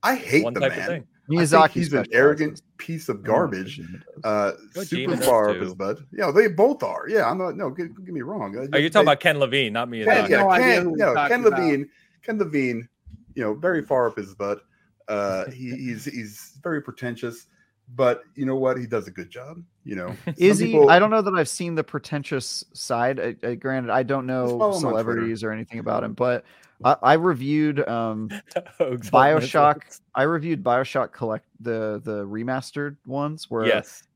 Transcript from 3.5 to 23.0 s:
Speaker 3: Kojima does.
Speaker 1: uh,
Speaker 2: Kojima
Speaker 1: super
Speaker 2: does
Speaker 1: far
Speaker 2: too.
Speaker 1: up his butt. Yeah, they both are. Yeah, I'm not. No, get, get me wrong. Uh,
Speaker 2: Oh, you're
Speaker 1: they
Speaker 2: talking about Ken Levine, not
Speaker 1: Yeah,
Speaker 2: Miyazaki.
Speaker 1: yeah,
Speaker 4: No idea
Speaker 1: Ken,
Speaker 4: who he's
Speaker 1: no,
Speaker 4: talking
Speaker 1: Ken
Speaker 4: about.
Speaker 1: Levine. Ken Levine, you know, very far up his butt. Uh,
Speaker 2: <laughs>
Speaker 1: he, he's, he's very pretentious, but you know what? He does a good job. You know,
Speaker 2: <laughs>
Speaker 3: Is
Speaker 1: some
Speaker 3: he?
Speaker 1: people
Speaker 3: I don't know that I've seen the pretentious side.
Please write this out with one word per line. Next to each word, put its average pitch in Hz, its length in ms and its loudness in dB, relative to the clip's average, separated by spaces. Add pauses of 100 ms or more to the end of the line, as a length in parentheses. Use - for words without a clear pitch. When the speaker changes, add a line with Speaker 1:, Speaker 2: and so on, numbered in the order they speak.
Speaker 3:
Kojima 85 220 -16 (200)
does. - 20 -20
Speaker 1:
uh, 104 280 0 (240)
Speaker 2:
Kojima 185 100 -8
Speaker 1:
super 135 300 -4
Speaker 2:
does - 100 0
Speaker 1:
far 113 200 4
Speaker 2:
too. 104 120 0
Speaker 1:
up 92 40 -6
his 92 120 -8
butt. 98 240 -6 (140)
Yeah, 185 180 -2
they 208 180 6
both 202 340 0
are. 90 260 -8
Yeah, 185 220 2
I'm 180 80 -2
not. 180 180 -6
No, 180 140 -6
get, 170 180 -10 (160)
get 180 100 -14
me 143 60 -6
wrong. 123 360 -10
Uh, 123 40 -8
Speaker 2:
Oh, - 20 -8
you're 135 60 -10 (140)
Speaker 1:
they 160 80 0
Speaker 2:
talking 196 160 4
about 143 140 4
Ken 156 180 2
Levine, 127 340 0
not 120 200 -4
Speaker 1:
Yeah, 110 120 -6
Speaker 2:
Miyazaki. 208 240 4
Speaker 1:
yeah, 185 140 4
Speaker 4:
No 196 80 4
idea 214 240 4
Speaker 1:
Ken, 180 100 2
Speaker 4:
who 175 60 0
he's 160 80 -4
Speaker 1:
no, 160 160 4
Speaker 4:
talking 147 220 2
Speaker 1:
Ken 240 100 2
Speaker 4:
about. 202 140 4
Speaker 1:
Levine. 143 280 0 (340)
Ken 220 160 -6
Levine, 131 500 -2 (460)
you 135 80 -6
know, 107 120 -2
very 160 280 -2
far 127 260 0
up - 100 -6
his 98 160 -10
butt. 101 260 -6 (480)
Uh, 101 420 -4
Speaker 2:
<laughs> - 0 -
Speaker 1:
he, 127 200 -14
he's, 123 340 -10
he's 113 580 -14
very 165 200 -4
pretentious, 120 640 -10 (500)
but 123 260 2 (140)
you 139 100 -6
know 131 100 -2
what? 131 220 0
He 120 80 -8
does 107 220 -4
a - 20 -16
good - 200 -14
job. 151 300 -18 (240)
You - 120 -8
know, 90 200 -8 (100)
Speaker 2:
<laughs> 156 100 -6
Speaker 3:
Is 190 220 4
Speaker 1:
some - 100 0
Speaker 3:
he? - 60 -2
Speaker 1:
people 147 160 10
Speaker 3:
I 170 100 10
don't 214 100 4
know 220 120 2
that 190 120 0
I've 160 140 0
seen 170 260 -6
the 156 100 -2
pretentious - 880 -8
side. 127 460 -2